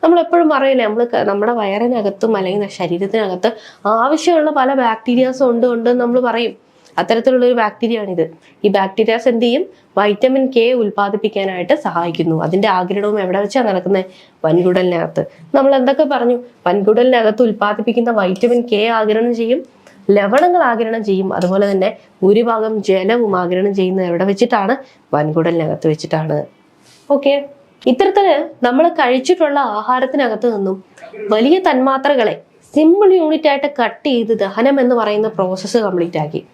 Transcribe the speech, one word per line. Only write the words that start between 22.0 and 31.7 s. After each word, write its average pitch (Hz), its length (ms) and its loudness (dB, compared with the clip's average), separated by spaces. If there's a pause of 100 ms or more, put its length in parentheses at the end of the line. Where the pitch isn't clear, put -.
ഭൂരിഭാഗം 220 600 2
ജലവും 196 560 0
ആഗിരണം 185 360 -2
ചെയ്യുന്നത് 185 300 -2
എവിടെ 175 200 -2
വെച്ചിട്ടാണ്? 208 500 0 (400)
വൻകുടലിനകത്ത് 156 720 -2
വെച്ചിട്ടാണ്. 156 580 -4 (680)
ഓക്കെ, 285 340 0 (400)
ഇത്തരത്തില് 330 800 2
നമ്മൾ 262 220 2
കഴിച്ചിട്ടുള്ള 285 720 0
ആഹാരത്തിനകത്ത് 240 1000 -2
നിന്നും 190 260 -4 (460)
വലിയ 247 300 4 (100)
തന്മാത്രകളെ 269 720 0 (340)